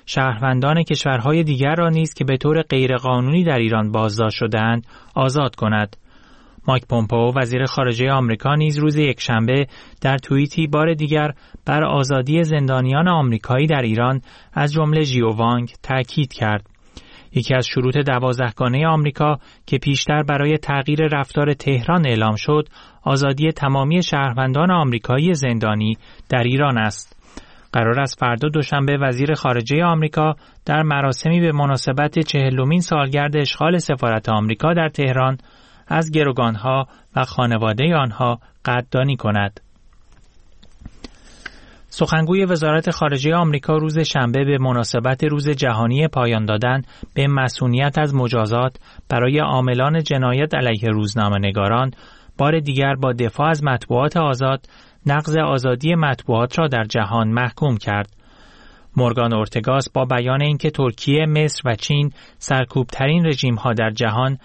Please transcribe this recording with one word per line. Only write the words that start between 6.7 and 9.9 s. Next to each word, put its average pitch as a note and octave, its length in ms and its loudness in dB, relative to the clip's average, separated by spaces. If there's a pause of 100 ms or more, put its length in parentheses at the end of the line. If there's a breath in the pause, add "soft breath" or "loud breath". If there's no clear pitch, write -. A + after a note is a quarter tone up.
پومپئو، A#2 460 0
وزیر B2+ 300 0
خارجهٔ B2+ 460 0
آمریکا، C3 440 0
نیز D3+ 240 0
روز D3+ 160 2
یکشنبه C3 720 0 (340 loud breath)